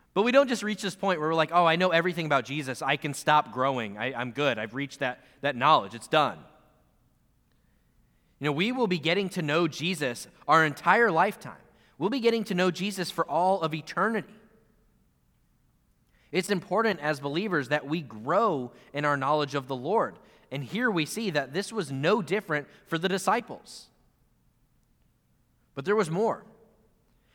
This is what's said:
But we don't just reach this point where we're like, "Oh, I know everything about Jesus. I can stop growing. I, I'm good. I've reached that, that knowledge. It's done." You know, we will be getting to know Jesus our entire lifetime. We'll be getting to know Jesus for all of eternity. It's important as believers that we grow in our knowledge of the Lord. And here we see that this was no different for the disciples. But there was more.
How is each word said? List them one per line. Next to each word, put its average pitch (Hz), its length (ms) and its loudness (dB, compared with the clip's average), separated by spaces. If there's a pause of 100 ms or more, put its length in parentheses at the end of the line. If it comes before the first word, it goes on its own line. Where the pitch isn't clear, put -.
(120)
But 196 100 2
we 240 100 2
don't 269 160 6
just 240 140 -2
reach 208 200 -4
this 196 140 -6
point 185 240 0
where 151 80 0
we're 160 60 0
like, 156 180 2
"Oh, 175 120 6
I 165 120 4
know 185 140 2
everything 170 360 2
about 139 180 2
Jesus. 135 380 -6
I 143 140 2
can 143 180 -6
stop 151 380 2
growing. 123 440 -2
I, 120 160 -4
I'm 123 200 -6
good. 131 260 0
I've 107 160 -8
reached 139 260 -8
that, 127 240 -4 (160)
that 139 160 -2
knowledge. 120 380 4
It's 117 140 -14
done." 131 300 2 (2000)
You 139 60 -4
know, 147 60 2
we 185 200 0
will 247 140 0
be 180 120 0
getting 175 320 0
to 180 120 -4
know 156 260 0
Jesus 147 580 -4 (220)
our 160 160 6
entire 190 460 2
lifetime. 170 420 0 (460)
We'll 196 120 0
be 262 100 -2
getting 226 240 2
to 190 100 -4
know 180 160 2
Jesus 190 400 -4
for - 140 -2
all 180 360 2
of 160 140 -2
eternity. 185 600 -2 (2000)
It's 185 180 -2
important 196 500 0
as 147 200 -2
believers 147 480 -2
that 139 180 -2
we 160 140 -4
grow 139 720 0 (200)
in 147 120 -4
our 147 120 2
knowledge 139 380 0
of 135 140 -4
the 135 80 -4
Lord. 131 420 -2 (320)
And 143 140 -6
here 220 260 0
we 170 160 0
see 208 240 -4
that 139 220 -2
this 196 200 -6
was 175 200 -4
no 165 300 2
different 151 440 -4 (200)
for 165 120 -4
the 175 100 -2
disciples. 190 800 -4 (1900)
But 135 100 -10
there 196 120 0
was 190 140 0
more. 190 340 -2 (920)